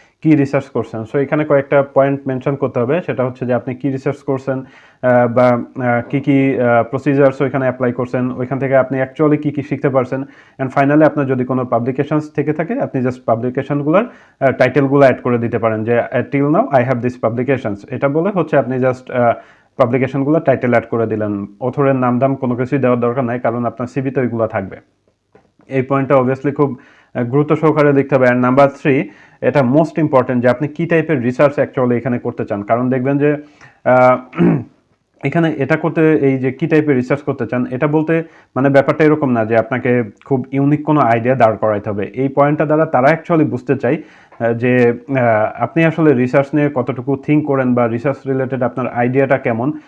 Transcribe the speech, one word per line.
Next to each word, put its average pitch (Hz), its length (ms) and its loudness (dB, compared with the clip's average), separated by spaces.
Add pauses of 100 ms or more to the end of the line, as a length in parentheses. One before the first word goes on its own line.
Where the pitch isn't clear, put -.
(220)
কী 156 140 4
রিসার্চ 139 300 0
করছেন। 117 360 -6
So 110 160 -6
এখানে 151 260 -2
কয়েকটা 143 380 2
পয়েন্ট 139 440 0
মেনশন 131 300 -4
করতে 127 240 -4
হবে, 143 220 -2
সেটা 123 220 -4
হচ্ছে 127 220 -6
যে 123 80 -2
আপনি 123 200 -4
কী 139 160 -6
রিসার্চ 135 280 -6
করছেন, 135 400 -4
আহ, 123 720 0
বা, 123 180 4
আহ, 120 160 2 (480)
কী 143 100 -2
কী, 135 380 2
আহ, 120 240 2
প্রসিজার্স 135 600 0
ওইখানে 135 220 -2
অ্যাপ্লাই 127 280 -2
করছেন, 123 380 -4
ওইখান 127 280 -6
থেকে 135 180 0
আপনি 131 260 2
actually 151 340 0
কী 147 140 -2
কী 139 120 -6
শিখতে 139 260 -4
পারছেন। 131 340 -2 (360)
And 131 120 -4
finally 147 360 2
আপনার 143 200 0
যদি 127 180 -2
কোনো 127 200 -2
পাবলিকেশনস 131 680 -2
থেকে 147 200 -4
থাকে, 175 280 -4
আপনি 139 200 -4
just 127 260 -4
পাবলিকেশনগুলোর, 139 800 -2
আহ, - 480 -4
টাইটেলগুলো 135 480 2
অ্যাড 127 220 4
করে 123 160 0
দিতে 117 200 -2
পারেন 110 260 -2
যে, 117 180 2 (100)
"Uh, 123 240 -2
till 143 200 2
now 196 220 2
I 123 60 4
have 127 160 -2
these 120 280 -4
publications।" 123 480 -2 (140)
এটা 135 180 -2
বলে 160 220 -2
হচ্ছে 175 280 0
আপনি 127 180 -2
just, 127 360 -2
আহ, 120 200 2 (460)
পাবলিকেশনগুলো 135 640 0
টাইটেল 131 300 0
অ্যাড 117 180 2
করে 113 180 -2
দিলেন। 104 400 -4 (140)
অথরের 135 360 0
নাম 123 220 0
দাম 135 160 2
কোনো 123 220 -4
কিছুই 127 220 -2
দেওয়ার 123 220 2
দরকার 120 240 -2
নাই, 120 160 -4
কারণ 120 240 -2
আপনার 120 220 -6
সিভিতে 135 340 -4
ওইগুলো 113 260 -2
থাকবে। 101 300 -6 (920)
এই 131 140 -2
পয়েন্টটা 135 380 0
obviously 131 340 -2
খুব, 135 240 -2 (360)
আহ, 127 100 -4
গুরুত্ব 147 320 0
সহকারে 151 360 2
লিখতে 139 220 0
হবে। 127 120 4
And 123 100 4
নাম্বার 127 320 4 (140)
থ্রি, 151 260 0 (320)
এটা 127 200 2
most 151 440 2
important 127 360 0
যে 123 80 2
আপনি 131 200 0
কী 165 180 -6
টাইপের 160 360 0
রিসার্চ 127 360 0
actually 123 380 0
এখানে 120 220 -4
করতে 120 260 -6
চান। 101 180 -6
কারণ 120 280 0
দেখবেন 131 280 -2
যে, 147 180 2 (480)
আহ, 127 320 4 (280)
<clears throat> 147 340 -2 (460)
এখানে 160 340 0
এটা 135 180 0
করতে, 160 360 2
এই 139 260 2
যে 127 140 -2
কী 160 140 -6
টাইপের 151 300 2
রিসার্চ 127 260 -2
করতে 139 240 -6
চান, 127 240 -4
এটা 131 160 -2
বলতে 156 360 0 (340)
মানে 135 140 2
ব্যাপারটা 143 340 4
এরকম 151 260 2
না 117 140 0
যে 113 120 0
আপনাকে 120 540 0 (140)
খুব 127 280 -2
ইউনিক 143 320 0
কোনো 151 160 2
আইডিয়া 117 340 2
দাঁড় 113 220 4
করাইতে 107 340 -2
হবে। 98 160 -4
এই 131 220 -4
পয়েন্টটা 147 380 0
দ্বারা 156 200 2
তারা 135 220 2
actually 160 360 2
বুঝতে 123 320 -2
চায়, 127 200 -2
আহ, - 560 -6
যে, 120 460 2 (100)
আহ, 117 540 0
আপনি 165 220 0
আসলে 156 300 4
রিসার্চ 127 400 0
নিয়ে 147 200 2
কতটুকু 127 420 -4
থিঙ্ক 151 300 0
করেন 131 280 0
বা 120 140 2
রিসার্চ 127 400 -4
রিলেটেড 131 340 -2
আপনার 123 260 -4
আইডিয়াটা 127 500 0
কেমন। 123 340 -2 (160)